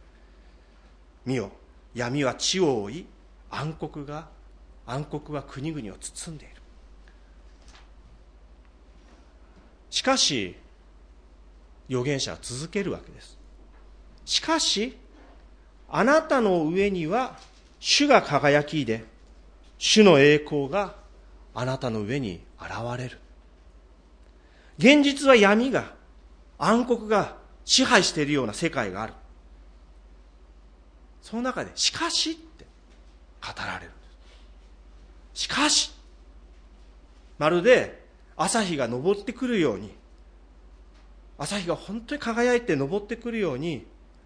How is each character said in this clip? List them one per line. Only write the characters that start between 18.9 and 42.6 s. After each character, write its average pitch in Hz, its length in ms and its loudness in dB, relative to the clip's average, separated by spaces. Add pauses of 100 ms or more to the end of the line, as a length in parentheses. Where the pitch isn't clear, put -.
主 - 240 6
の 170 160 10
栄 147 260 8
光 139 240 -4
が 185 260 -4 (600)
あ 117 100 -4
な 131 140 -4
た 127 100 -4
の 110 120 -4
上 117 180 -4
に 92 240 -6 (180)
現 85 100 -14 (280)
れ 123 100 -10
る。」 - 100 -18 (1600)
現 277 260 8
実 277 240 0
は 262 80 10
闇 220 360 6
が、 135 220 -4 (640)
暗 226 280 2
黒 214 220 -2
が 202 300 0 (260)
支 - 220 2
配 202 180 4
し - 80 -2
て 151 120 -2
い - 40 2
る 147 60 -2
よ 139 100 0
う 117 40 -2
な 104 60 -6
世 165 160 -4
界 113 220 -4
が 92 100 -8
あ 110 60 -6
る。 - 60 -14 (2000)
そ - 160 -14
の 240 40 -4
中 247 220 -6
で、 90 120 -12
「し - 160 -2
か 339 180 -4
し」 320 220 -2
っ 320 40 -10
て - 300 -20 (760)
語 - 120 -12 (120)
ら 95 140 -10
れ - 60 -16
る。 - 60 -20 (1400)
し - 140 -8
か 294 220 0
し、 - 220 0 (1500)
ま 151 120 2
る 175 120 2
で 190 440 2 (320)
朝 208 260 0
日 175 140 -2
が 127 100 0
昇 131 260 -2
っ - 100 2
て 247 100 -8
く 254 140 -6
る 233 120 0
よ 131 160 2
う 92 40 -8
に、 98 140 -14 (1400)
朝 170 220 -6
日 175 80 -6
が 160 80 -2
本 214 260 -10
当 294 140 -8
に 285 60 -12
輝 240 340 0
い 240 100 -2